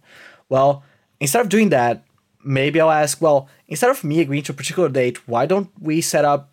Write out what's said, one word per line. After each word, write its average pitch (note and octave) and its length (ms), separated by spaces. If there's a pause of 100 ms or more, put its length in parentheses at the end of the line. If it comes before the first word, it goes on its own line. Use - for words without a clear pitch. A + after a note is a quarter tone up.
(500)
Well, C#3 340 (360)
instead D3 220
of A3 80
doing G#3 200
that, A#2+ 340 (400)
maybe C#3 380
I'll D#3+ 80
ask, D3+ 320
"Well, D3 260 (200)
instead B3 240
of C#4 120
me D#3 160
agreeing C#3+ 260
to D3 60
a C#3 40
particular D#3 340
date, B2+ 380
why A#2 180
don't F#3+ 240 (100)
we D#3 220
set D3+ 240
up, C#3+ 280